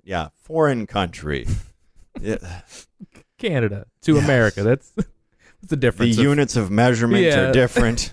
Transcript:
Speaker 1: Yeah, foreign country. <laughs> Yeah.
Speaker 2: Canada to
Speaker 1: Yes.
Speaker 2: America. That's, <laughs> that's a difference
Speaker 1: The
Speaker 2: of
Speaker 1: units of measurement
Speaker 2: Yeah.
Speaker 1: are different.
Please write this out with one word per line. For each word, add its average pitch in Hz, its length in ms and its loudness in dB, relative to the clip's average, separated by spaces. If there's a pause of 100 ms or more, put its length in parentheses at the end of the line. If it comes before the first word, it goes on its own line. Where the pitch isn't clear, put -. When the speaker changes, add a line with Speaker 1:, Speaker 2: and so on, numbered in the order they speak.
Speaker 1:
Yeah, 85 300 -8
foreign 143 520 -2
country. 76 640 -6
<laughs> - 40 -2 (640)
Yeah. 90 400 -10 (800)
Speaker 2:
Canada 113 480 -4 (160)
to 156 140 2
Speaker 1:
Yes. 101 80 2
Speaker 2:
America. 113 380 2
That's, 117 280 0
<laughs> - 720 -12
that's - 100 -12
a 151 40 0
difference 120 400 0
Speaker 1:
The 113 60 2
Speaker 2:
of 143 60 4
Speaker 1:
units 143 280 0
of 101 140 0
measurement 120 540 2
Speaker 2:
Yeah. 131 240 2
Speaker 1:
are 135 40 0
different. 120 600 2